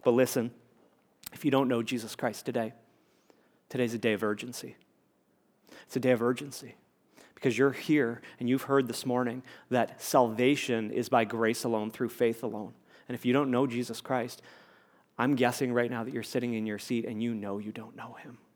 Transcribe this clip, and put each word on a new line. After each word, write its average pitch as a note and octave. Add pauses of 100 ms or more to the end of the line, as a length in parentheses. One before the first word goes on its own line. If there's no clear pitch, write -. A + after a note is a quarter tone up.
But B2
listen, A#2+ (800)
if -
you D3
don't C3+
know A#2
Jesus A2+
Christ -
today, A#2 (960)
today's A#2+
a A#2
day G#2+
of G2+
urgency. A2 (1080)
It's -
a -
day B2+
of A2+
urgency B2 (600)
because A#2
you're C3+
here B2 (180)
and B2
you've C3
heard C#3
this -
morning B2 (260)
that B2
salvation B2
is A#2+
by A#2
grace A2+
alone, A2
through B2
faith A#2
alone. G#2+ (380)
And B2
if A#2+
you B2
don't C#3
know B2+
Jesus A#2+
Christ, B2 (800)
I'm C3+
guessing B2
right A#2+
now A#2
that C3
you're A#2+
sitting A#2+
in A2
your G#2+
seat A#2
and A2+
you A#2
know G2+
you G#2+
don't A2
know -
him. - (180)